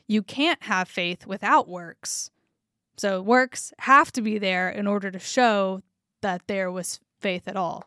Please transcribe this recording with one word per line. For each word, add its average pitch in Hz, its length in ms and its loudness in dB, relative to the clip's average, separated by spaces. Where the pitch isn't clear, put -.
you 214 160 2
can't 294 400 -2
have 185 240 -2
faith 175 400 -6
without 208 400 2
works." - 640 -10
So 190 240 -2
works 247 580 2
have 277 340 6
to 254 100 -2
be 214 160 -2
there 185 300 0
in 202 180 -4
order 202 240 -2
to 185 80 -12
show 202 640 2
that 185 240 -4
there 190 240 -4
was 180 280 -8
faith 180 260 -4
at 190 80 -8
all. 180 320 -4